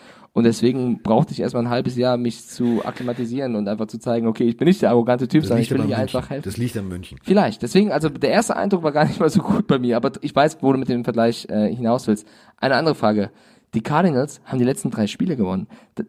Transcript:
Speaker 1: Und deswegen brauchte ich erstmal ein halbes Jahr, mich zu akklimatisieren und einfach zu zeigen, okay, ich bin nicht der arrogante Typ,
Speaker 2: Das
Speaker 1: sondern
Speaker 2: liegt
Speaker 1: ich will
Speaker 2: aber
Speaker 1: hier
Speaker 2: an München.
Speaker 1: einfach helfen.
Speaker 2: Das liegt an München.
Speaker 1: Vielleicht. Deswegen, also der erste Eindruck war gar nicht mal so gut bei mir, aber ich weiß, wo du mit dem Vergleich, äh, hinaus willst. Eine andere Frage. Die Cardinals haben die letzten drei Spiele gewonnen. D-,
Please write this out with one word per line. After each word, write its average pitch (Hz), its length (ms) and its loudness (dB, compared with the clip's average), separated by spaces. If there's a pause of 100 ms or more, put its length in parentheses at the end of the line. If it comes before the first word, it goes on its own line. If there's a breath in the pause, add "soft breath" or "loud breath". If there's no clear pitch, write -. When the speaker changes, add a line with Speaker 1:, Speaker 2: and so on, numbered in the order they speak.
(340 loud breath)
Speaker 1:
Und 117 100 4
deswegen 120 580 2
brauchte 113 300 2
ich - 80 -8
erstmal 120 240 -2
ein 120 60 -4
halbes 127 260 -2
Jahr, 123 220 0
mich 120 280 -6
zu 120 380 0
akklimatisieren 123 720 -6
und 104 100 -2
einfach 107 200 -4
zu 113 120 -10
zeigen, 120 300 -2
okay, 113 160 0
ich 117 120 2
bin 151 120 2
nicht 190 140 2
der 120 80 4
arrogante 123 360 2
Typ, 151 140 2
Speaker 2:
Das - 80 0
Speaker 1:
sondern 117 140 2
Speaker 2:
liegt 117 100 -4
Speaker 1:
ich - 20 2
will 135 60 2
Speaker 2:
aber 143 80 0
Speaker 1:
hier 127 80 -2
Speaker 2:
an 110 60 0
München. 107 160 -4
Speaker 1:
einfach 123 120 -6
helfen. 131 140 -8
Speaker 2:
Das 95 140 -8
liegt 117 180 -4
an 98 120 -6
München. 92 360 -12
Speaker 1:
Vielleicht. 185 380 2
Deswegen, 190 280 2
also 151 180 0
der 135 220 -2
erste 196 260 0
Eindruck 196 280 0
war 151 80 0
gar 151 140 4
nicht - 120 -2
mal 160 120 2
so 180 100 2
gut - 260 0
bei 139 120 2
mir, 120 180 0
aber 131 240 0
ich - 160 -6
weiß, 151 240 2
wo 135 120 4
du 131 60 0
mit 120 120 -4
dem 123 120 -2
Vergleich, 117 460 0
äh, 104 260 0
hinaus 120 320 -2
willst. 104 200 0 (320 soft breath)
Eine 131 180 2
andere 156 180 2
Frage. 107 360 0 (440 soft breath)
Die 113 80 -2
Cardinals 147 640 0
haben - 140 -4
die 123 60 2
letzten 135 260 -2
drei 110 180 -2
Spiele 170 280 -2
gewonnen. 95 300 -2 (320 loud breath)
D-, - 100 -4